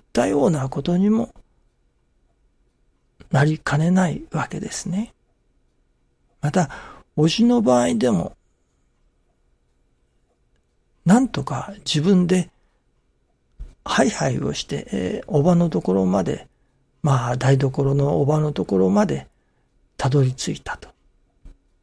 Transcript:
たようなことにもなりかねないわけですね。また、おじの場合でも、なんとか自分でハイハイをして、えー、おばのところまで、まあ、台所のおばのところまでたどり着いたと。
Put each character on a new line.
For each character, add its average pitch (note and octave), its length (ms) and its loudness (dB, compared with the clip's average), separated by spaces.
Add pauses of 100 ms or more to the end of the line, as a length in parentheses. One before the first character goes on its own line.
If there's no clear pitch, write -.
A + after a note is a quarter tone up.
(120)
た A#3+ 140 0
よ C#4+ 200 2
う F#3+ 40 4
な C3+ 180 -2
こ C#3 140 -8
と F3 140 -2
に G3 140 2
も A#3 240 -2 (2000)
な C#3+ 140 4
り D#3 140 0
か - 200 -2
ね E3 120 2
な F#3 180 4
い - 220 -8
わ D#3 180 -4
け - 120 -10
で G#3+ 100 -8
す - 180 -10
ね。 G3 240 -4 (1300)
ま D3 120 -4
た、 F3+ 180 0 (460)
お D#3 120 4
じ G#3+ 160 2
の B2 180 4
場 B2 200 4
合 B2 120 0
で A#2 160 0
も、 E2+ 260 -2 (2750)
な G#3 160 6
ん C4+ 80 0
と - 160 -6
か C3 340 -10
自 - 220 -4
分 F3+ 260 4
で F3+ 240 0 (1300)
ハ - 200 0
イ A#3 60 0
ハ D3 180 -2
イ B2+ 100 -4
を - 140 -4
し - 120 -8
て、 - 280 -10
え - 300 -4
ー、 - 40 -16
お D3 160 0
ば F3 120 4
の E3+ 160 2
と F3+ 100 -2
こ F#3 140 0
ろ - 120 2
ま F#3+ 160 0
で、 - 240 -6 (560)
ま B2+ 260 2
あ、 B2+ 80 -4
台 C3+ 200 2
所 C3+ 380 0
の C#3+ 260 0
お C3+ 60 0
ば D3+ 140 2
の D3+ 120 -2
と - 120 -4
こ F#3+ 140 0
ろ F#3 120 4
ま G#3 160 2
で C3+ 220 -6 (680)
た C3 140 -2
ど C#3 120 4
り B2+ 120 0
着 - 200 -6
い - 60 -14
た - 160 -12
と。 - 140 -20 (920)